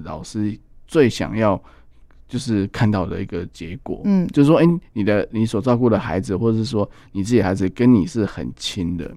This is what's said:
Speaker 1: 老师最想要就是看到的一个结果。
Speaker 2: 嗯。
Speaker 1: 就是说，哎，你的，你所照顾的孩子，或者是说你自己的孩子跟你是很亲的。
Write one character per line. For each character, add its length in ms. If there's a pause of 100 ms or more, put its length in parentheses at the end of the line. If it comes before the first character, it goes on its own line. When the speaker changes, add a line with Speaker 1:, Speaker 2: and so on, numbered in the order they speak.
Speaker 1:
老 180
师 340 (320)
最 200
想 280
要 240 (680)
就 80
是 320
看 220
到 160
的 160
一 20
个 280
结 300
果。 220
Speaker 2:
嗯。 280
Speaker 1:
就 100
是 60
说， 100
哎， 60 (280)
你 120
的， 260
你 160
所 140
照 160
顾 120
的 100
孩 220
子， 160
或 140
者 80
是 60
说 240 (240)
你 100
自 100
己 60
的 60
孩 100
子 140
跟 240
你 140
是 200
很 300
亲 400
的。 200